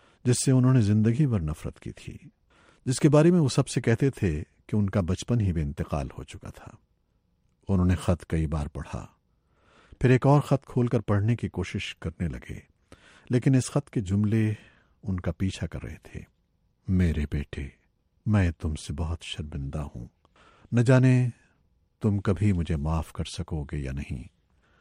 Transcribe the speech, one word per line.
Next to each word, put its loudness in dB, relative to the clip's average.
جس 2
سے 4
انہوں 6
نے 6
زندگی 2
بھر 0
نفرت -8
کی -12
تھی، -18
جس -2
کے 6
بارے 6
میں 6
وہ 4
سب 0
سے -4
کہتے 2
تھے -2
کہ -4
ان 0
کا 0
بچپن -2
ہی 2
بے -2
انتقال -6
ہو -12
چکا -16
تھا۔ -20
انہوں 2
نے 4
خط -2
کئی -2
بار -4
پڑھا، -12
پھر 4
ایک 4
اور 6
خط -2
کھول -2
کر -2
پڑھنے 0
کی -4
کوشش -8
کرنے -6
لگے، -12
لیکن 2
اس 2
خط -4
کے -4
جملے 0
ان -4
کا -4
پیچھا -4
کر -10
رہے -12
تھے۔ -16
میرے 2
بیٹے، -6
میں 4
تم -4
سے -10
بہت -6
شرمندہ -10
ہوں۔ -14
نہ 2
جانے 6
تم 0
کبھی 2
مجھے 0
معاف -2
کر -8
سکو -8
گے -8
یا -6
نہیں، -8